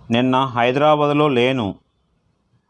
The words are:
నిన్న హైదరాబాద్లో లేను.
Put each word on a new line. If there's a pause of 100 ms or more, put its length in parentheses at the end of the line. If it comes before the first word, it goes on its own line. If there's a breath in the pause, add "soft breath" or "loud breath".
(120)
నిన్న
హైదరాబాద్లో
లేను. (960)